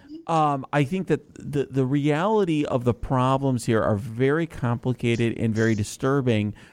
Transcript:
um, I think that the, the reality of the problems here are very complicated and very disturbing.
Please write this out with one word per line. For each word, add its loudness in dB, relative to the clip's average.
um, 0
I 2
think -4
that -2
the, -4
the 0
reality 0
of -2
the 2
problems 0
here 2
are 2
very 0
complicated -2
and 0
very 2
disturbing. 0